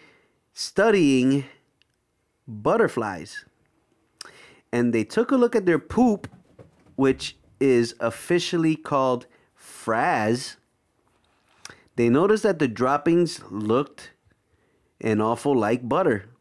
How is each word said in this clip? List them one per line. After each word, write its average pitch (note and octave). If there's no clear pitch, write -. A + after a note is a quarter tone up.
studying C#3
butterflies. A2+
And A#2+
they A2+
took A3+
a C#4
look A#3+
at G3+
their E3+
poop, A3+
which C3
is A#2+
officially E3
called C3
fraise. A#2+
They A#2+
noticed G3+
that F#3+
the D3
droppings C#3+
looked G#2+
an G#2+
awful A#2+
like A#2+
butter, C3